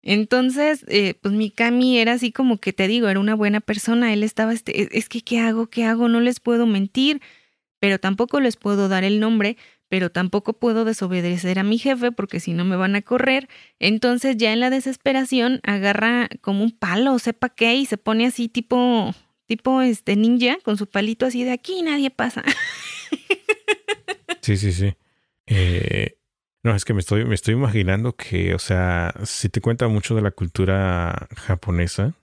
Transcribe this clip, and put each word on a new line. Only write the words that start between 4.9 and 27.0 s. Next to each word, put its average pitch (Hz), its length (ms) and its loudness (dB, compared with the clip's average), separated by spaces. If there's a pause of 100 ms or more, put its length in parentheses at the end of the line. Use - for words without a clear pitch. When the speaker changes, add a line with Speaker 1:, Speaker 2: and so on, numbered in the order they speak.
Speaker 1:
es - 160 -2
que, 233 120 -8
¿qué 233 180 -2
hago? 226 280 0
¿Qué 233 160 -4
hago? 226 240 2
No 233 140 4
les 247 180 0
puedo 240 260 2
mentir, 240 560 0 (580)
pero 196 200 2
tampoco 233 400 0
les 247 180 2
puedo 202 320 0
dar 185 140 0
el 208 160 2
nombre, 214 380 2 (320)
pero 185 220 0
tampoco 185 420 -2
puedo 226 320 0
desobedecer 180 760 -2
a 190 40 0
mi 214 160 2
jefe 247 320 0
porque 202 280 -6
si 170 140 -6
no 175 120 -2
me 185 100 0
van 185 200 0
a 202 60 -2
correr". 262 480 0 (300)
Entonces 240 580 0
ya 214 160 2
en 233 60 0
la 254 100 2
desesperación 262 920 0
agarra 208 680 0 (120)
como 196 220 -2
un 226 80 2
palo, 226 480 0
sepa 240 300 -4
qué, 233 260 2
y 269 120 0
se 214 100 -4
pone 226 300 0
así 240 220 -2
tipo, 247 640 0 (340)
tipo, 262 340 0
este, 226 340 0
ninja 240 480 2
con 208 140 -2
su 202 100 -6
palito 214 400 -2
así 247 160 -2
de, 254 80 -2
"Aquí 359 320 -6
nadie 285 280 0
pasa". - 320 -6
<laughs> - 2000 -6
Speaker 2:
Sí, 101 160 0
sí, 98 140 0
sí. 95 220 0 (540)
Eh, 90 680 0 (460)
no, 113 120 2
es 98 100 -2
que 117 80 -2
me 101 60 0
estoy, 107 260 0